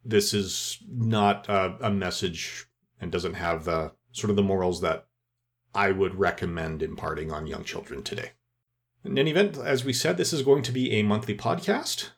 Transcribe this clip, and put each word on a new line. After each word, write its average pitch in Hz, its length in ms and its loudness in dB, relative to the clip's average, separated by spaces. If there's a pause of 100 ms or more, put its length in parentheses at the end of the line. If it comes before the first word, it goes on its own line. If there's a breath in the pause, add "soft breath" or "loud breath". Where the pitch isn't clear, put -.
this 107 280 4
is - 460 -4 (100)
not 110 600 2
a, 95 320 2
a 110 100 0
message 92 760 -4 (340)
and 87 100 -8
doesn't 87 240 -2
have 82 300 -2
the 80 280 -2 (200)
sort - 180 -2
of 101 60 4
the 101 60 4
morals 92 380 2
that 80 260 -2 (680)
I 98 160 2
would 95 240 2
recommend 85 680 -2
imparting 78 480 -6
on 78 160 -6
young 78 180 -8
children - 380 -10
today. - 300 -8 (720)
In 101 140 -2
any 151 120 4
event, 160 280 2
as 127 260 0
we 135 80 0
said, 170 240 0
this 175 160 0
is 147 100 0
going 139 220 8
to 123 80 -2
be 127 200 0
a 107 100 4
monthly 104 340 0
podcast. - 800 -2